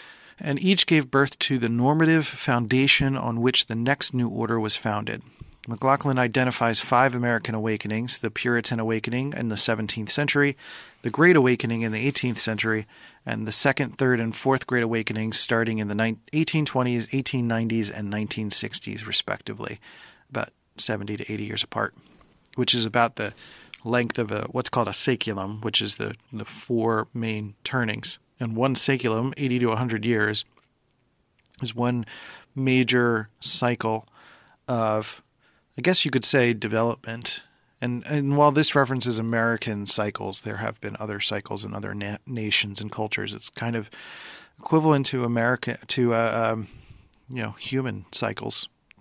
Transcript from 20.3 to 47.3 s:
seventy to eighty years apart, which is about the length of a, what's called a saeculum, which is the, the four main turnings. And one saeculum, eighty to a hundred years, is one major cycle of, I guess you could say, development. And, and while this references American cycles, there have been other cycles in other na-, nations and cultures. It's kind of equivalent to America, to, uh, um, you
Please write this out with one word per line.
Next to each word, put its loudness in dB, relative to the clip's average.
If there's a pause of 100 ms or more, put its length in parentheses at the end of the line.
seventy -2
to -8
eighty -6
years -4
apart, -4 (640)
which 2
is 0
about 2
the -6 (520)
length 0
of -2
a, -4
what's -4
called 0
a -6
saeculum, -2
which -2
is -4
the, -6 (160)
the -10
four -2
main -4 (100)
turnings. -2 (200)
And -4
one 2
saeculum, 0
eighty 0
to 4
a 0
hundred -2
years, 2 (1200)
is -6
one 0 (500)
major 2 (100)
cycle 0 (640)
of, -2 (540)
I -10
guess 2
you -2
could 2
say, 4
development. -2 (380)
And, -4
and 0
while 6
this 4
references 2
American 0
cycles, -2
there -8
have -6
been -8
other -6
cycles -4
in -8
other -8
na-, -8
nations -4
and -8
cultures. -6
It's -12
kind -4
of -8 (680)
equivalent 4
to -2
America, 0 (100)
to, 2
uh, 0
um, -6 (600)
you -8